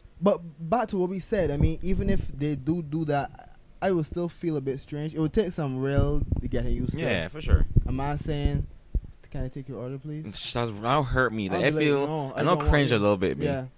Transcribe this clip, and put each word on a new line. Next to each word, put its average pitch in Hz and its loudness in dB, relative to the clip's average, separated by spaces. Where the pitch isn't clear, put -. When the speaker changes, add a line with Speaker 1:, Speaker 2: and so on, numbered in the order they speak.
Speaker 1:
But 170 2
back 214 -2
to 202 -4
what 180 0
we 190 -6
said, 170 -2
I 147 -2
mean, 156 2
even 196 2
if - 2
they 143 -2
do 156 -2
do 156 -4
that, - -4
I 196 2
would 165 0
still 175 -4
feel 165 -4
a 139 -2
bit 135 -4
strange. 147 -8
It 156 -6
would 156 2
take 202 2
some 131 -4
real 139 4
getting 120 0
used 123 -2
to. 151 -4
Speaker 2:
Yeah, 101 0
for 151 -12
sure. - 4
Speaker 1:
A 127 -2
man 139 -2
saying, 143 0
"Can 139 -4
I 127 -6
take 135 -12
your 120 -8
order, 127 -8
please?" 151 -10
Speaker 2:
Sh-, - -8
that's, 120 -2
that'll 117 0
hurt 127 2
me. 107 -2
Like, 95 0
Speaker 1:
I'll 113 2
Speaker 2:
I 147 4
Speaker 1:
be 156 0
like, 151 2
Speaker 2:
feel, 143 2
Speaker 1:
"No, 147 -4
I 143 -2
Speaker 2:
I - 0
know 170 4
Speaker 1:
don't 151 0
Speaker 2:
cringe 143 4
Speaker 1:
want - 4
Speaker 2:
a - 4
Speaker 1:
you." 107 4
Speaker 2:
little 104 4
bit, 90 0
Speaker 1:
Yeah. 147 0
Speaker 2:
man. 127 -4